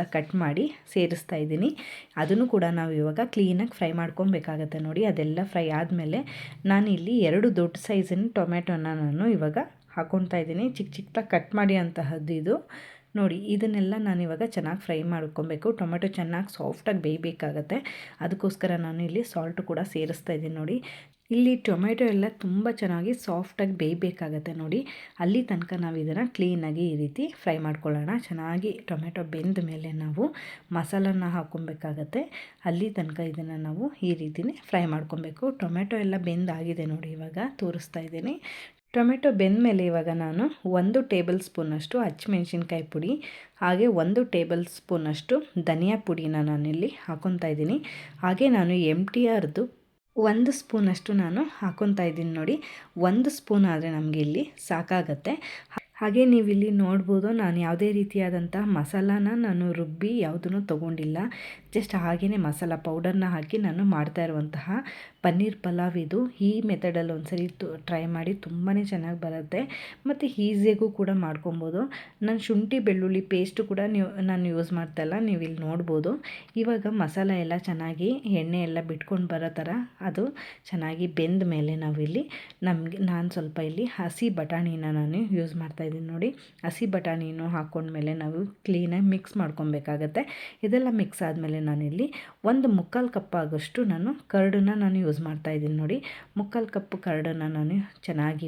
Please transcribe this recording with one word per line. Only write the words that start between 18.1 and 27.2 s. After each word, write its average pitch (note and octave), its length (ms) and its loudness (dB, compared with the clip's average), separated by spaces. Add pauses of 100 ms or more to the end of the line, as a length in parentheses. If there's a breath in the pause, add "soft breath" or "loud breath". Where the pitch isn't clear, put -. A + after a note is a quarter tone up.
ಅದಕ್ಕೋಸ್ಕರ F#3+ 460 -2 (140)
ನಾನು E3 240 -4
ಇಲ್ಲಿ G#3 140 0 (100)
ಸಾಲ್ಟ್ E3+ 280 -4 (100)
ಕೂಡ D#3+ 80 -2 (160)
ಸೇರಿಸ್ತಾ D#3+ 420 -4
ಇದ್ದೀನಿ D#3+ 240 -6
ನೋಡಿ. F#3+ 180 -2 (560 loud breath)
ಇಲ್ಲಿ B3 180 6 (140)
ಟೊಮೆಟೊ G#3+ 360 2 (100)
ಎಲ್ಲ G3 120 4 (160)
ತುಂಬ G3+ 380 2
ಚೆನ್ನಾಗಿ F3+ 320 0 (100)
ಸಾಫ್ಟಾಗಿ F#3+ 580 -2
ಬೇಯಬೇಕಾಗತ್ತೆ E3 800 -2
ನೋಡಿ. D#3+ 200 -2 (440 loud breath)
ಅಲ್ಲಿ G#3 160 4 (100)
ತನಕ F3 240 -2 (100)
ನಾವು E3 180 -4
ಇದನ್ನ D#3 220 0 (120)
ಕ್ಲೀನಾಗಿ E3+ 540 0
ಈ D#3 100 0
ರೀತಿ D3 240 -2 (180)